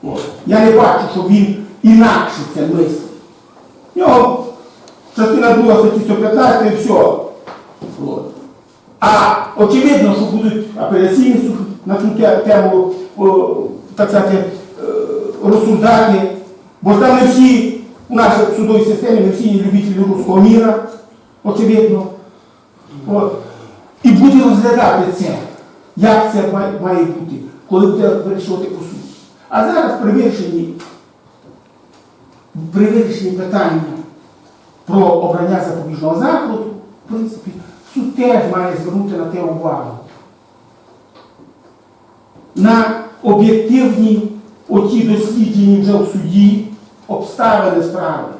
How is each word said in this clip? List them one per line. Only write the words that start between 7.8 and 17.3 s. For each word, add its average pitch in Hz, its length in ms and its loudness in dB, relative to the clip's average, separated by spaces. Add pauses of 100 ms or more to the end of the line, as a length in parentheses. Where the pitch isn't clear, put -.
От. - 180 -10 (760)
А 208 340 2 (220)
очевидно, 214 580 2
що 208 100 -2
будуть 214 420 -2 (100)
апеляційні 220 580 2
суди - 300 -2 (220)
на 196 100 -2
цю 220 120 -2 (100)
те-, 214 180 2
тему, 190 560 2 (240)
о, 190 380 2 (400)
так 202 140 0
сказати, 190 280 0
е, 185 80 -2 (1000)
розсуждати, 214 800 2 (600)
бо 202 100 2
ж 208 80 4
там 254 160 4
не 254 100 4
всі, 254 540 4 (280)